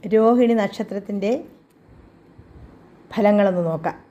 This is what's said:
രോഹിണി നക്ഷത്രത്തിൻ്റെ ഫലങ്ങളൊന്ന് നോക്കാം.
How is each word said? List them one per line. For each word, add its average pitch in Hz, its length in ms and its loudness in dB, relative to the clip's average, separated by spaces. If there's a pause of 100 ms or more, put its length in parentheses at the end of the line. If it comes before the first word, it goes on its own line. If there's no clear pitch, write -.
രോഹിണി 233 480 4
നക്ഷത്രത്തിൻ്റെ 202 880 -4 (1700)
ഫലങ്ങളൊന്ന് 202 560 0
നോക്കാം. 160 300 -6 (140)